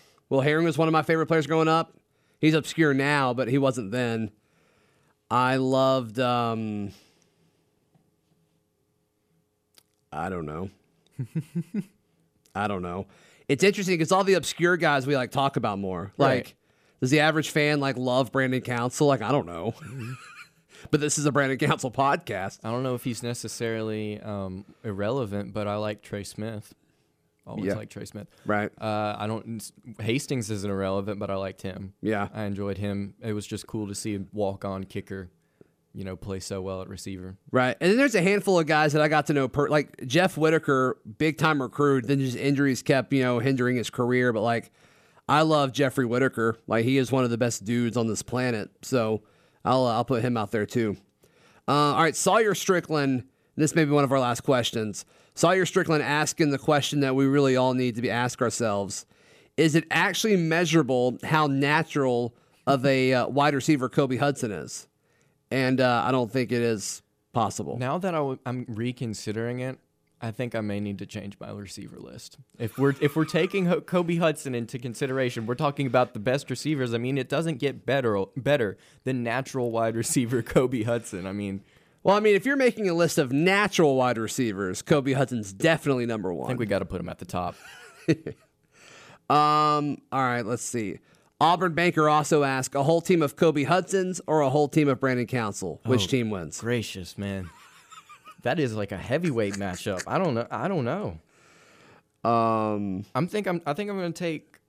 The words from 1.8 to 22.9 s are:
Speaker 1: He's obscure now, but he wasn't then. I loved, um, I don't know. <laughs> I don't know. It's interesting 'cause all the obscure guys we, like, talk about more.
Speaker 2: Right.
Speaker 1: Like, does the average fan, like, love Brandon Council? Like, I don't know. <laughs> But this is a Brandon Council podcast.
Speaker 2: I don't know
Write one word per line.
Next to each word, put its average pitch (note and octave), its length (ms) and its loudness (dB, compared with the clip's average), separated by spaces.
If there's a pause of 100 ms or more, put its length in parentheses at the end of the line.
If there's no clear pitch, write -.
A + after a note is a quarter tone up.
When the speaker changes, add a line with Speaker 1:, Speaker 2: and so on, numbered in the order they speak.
Speaker 1:
He's D#3 140 6
obscure D3+ 400 2
now, C#3 400 2
but A#2+ 140 -2
he C3+ 100 2
wasn't B2+ 340 0
then. A#2 380 -2 (1000)
I B2+ 260 2
loved, C3 640 2
um, A2+ 680 -2 (3250)
I D#2+ 160 -6
don't F2 180 -6
know. E2 240 -8 (480)
<laughs> - 1400 -10
I G#2 140 -2
don't F#2+ 140 -4
know. F2+ 240 -8 (420)
It's C#3+ 160 0
interesting F#3+ 340 2
'cause D#3+ 140 0
all F#3+ 120 4
the F#3+ 100 4
obscure F3 420 2
guys D3 300 2
we, C#3+ 100 2
like, B2+ 140 -2
talk C#3 260 0
about A2 220 -2
more. F#2 380 -6
Speaker 2:
Right. C3+ 200 4 (100)
Speaker 1:
Like, - 100 -20 (440)
does B2+ 100 0
the D3 100 4
average D3+ 300 2
fan, D3 300 2
like, C3+ 160 -2
love B2+ 360 0
Brandon B2+ 280 0
Council? B2 460 0
Like, C3 160 4
I A2 100 0
don't C3 140 2
know. E2+ 340 -6
<laughs> - 40 -18 (1040)
But D3+ 100 2
this D3 180 -2
is C#3+ 80 0
a C#3+ 60 4
Brandon C3+ 260 2
Council D3 320 0
podcast. A#2+ 720 -2
Speaker 2:
I A2 80 -6
don't B2 140 -2
know B2+ 100 -2